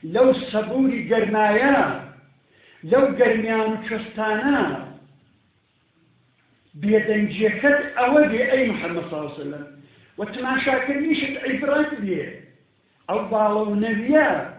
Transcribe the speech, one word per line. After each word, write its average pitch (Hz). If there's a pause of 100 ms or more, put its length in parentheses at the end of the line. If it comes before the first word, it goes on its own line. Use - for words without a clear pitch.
لەو 214 (240)
سەبووری 233
گەرمایە، 214 (1120)
لەو 269 (140)
گەرمیان 220
و 220
کوێستانە، 220 (2250)
بێدەنگیەکەت 214 (180)
ئەوە 262 (100)
بێ، 226 (100)
ئەی 262
محەممەد 170
صلی 165
الله 147
علیه 147
وسلم. 143 (520)
و 208
تماشاکردنیشت 269 (120)
عیبرەت 285 (120)
بێ. 170 (880)
ئەو 208 (120)
باڵە 214
و 208
نەویە 240 (300)